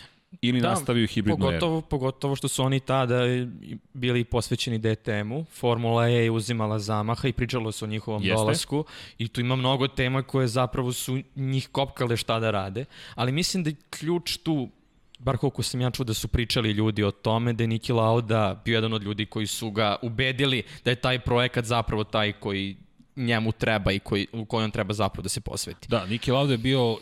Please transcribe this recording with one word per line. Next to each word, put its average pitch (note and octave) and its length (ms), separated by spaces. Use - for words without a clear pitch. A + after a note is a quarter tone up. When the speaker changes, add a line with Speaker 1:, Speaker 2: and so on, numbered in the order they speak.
Speaker 1:
ili B2 200
Speaker 2:
Da, - 80
Speaker 1:
nastavi B2+ 340
u G#2 40
hibridnu G#2 380
eru. - 40
Speaker 2:
pogotovo, D#3+ 320
pogotovo C#3 540
što C3+ 120
su C3 160
oni C3+ 160
tada B2 480
i B2 200
bili B2 300
posvećeni A#2 540
D A2 180
T - 180
M-u. G#2+ 320
Formula A#2 640
E A#2+ 40
je A#2 180
uzimala A2 480
zamaha G#2+ 480
i A#2+ 60
pričalo A#2 380
se A2 140
o - 20
njihovom G#2+ 360
Speaker 1:
Jeste. F#2+ 120
Speaker 2:
dolasku. A2+ 500
I A#2 100
tu B2 140
ima B2+ 140
mnogo C3 320
tema C3 340
koje C3 260
zapravo B2 460
su C3 280
njih C3+ 320
kopkale C3+ 500
šta A2+ 220
da A2 120
rade. G2 340
Ali B2 160
mislim F3+ 320
da D3 60
je D3 60
ključ E3+ 480
tu, C#3+ 320
bar B2 180
koliko C3 260
sam - 180
ja B2 100
čuo C3 140
da A2 80
su - 140
pričali A2+ 440
ljudi G#2 320
o G2 80
tome, A#2 420
da A2+ 100
je A#2 40
Niki A2+ 260
Lauda A2 720
bio A2+ 100
jedan A2+ 180
od G#2+ 100
ljudi G#2 220
koji G#2+ 220
su A2+ 240
ga G2+ 300
ubedili B2+ 640
da A#2+ 40
je B2 80
taj B2+ 220
projekat B2 460
zapravo A2+ 380
taj G#2 280
koji G2 440
njemu A2+ 360
treba G#2+ 400
i G2 80
koji, G2+ 340
u A2+ 120
kojoj A2+ 180
on A2 80
treba G#2 220
zapravo G2 300
da F#2+ 60
se - 120
posveti. - 480
Speaker 1:
Da, G#2+ 160
Niki A2+ 260
Lauda C#3 220
je A#2+ 40
bio A#2+ 440